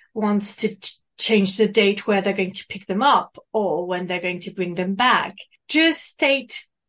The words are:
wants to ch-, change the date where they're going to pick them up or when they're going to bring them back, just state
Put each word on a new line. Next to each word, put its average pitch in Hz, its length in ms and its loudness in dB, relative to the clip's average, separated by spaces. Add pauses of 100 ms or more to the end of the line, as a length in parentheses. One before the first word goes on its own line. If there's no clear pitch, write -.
(140)
wants 208 420 -2
to - 200 -4
ch-, - 220 -8 (200)
change 196 380 2
the 214 120 4
date 202 380 2
where 202 160 2
they're 190 100 0
going 190 220 -4
to - 140 -12
pick - 180 -14
them 202 160 -2
up 262 340 2 (160)
or 180 340 0
when 180 200 -4
they're 180 140 -4
going 180 200 -4
to 185 120 -10
bring 175 240 -6
them 185 180 -2
back, 214 420 2 (320)
just 320 360 2
state 277 600 -2 (240)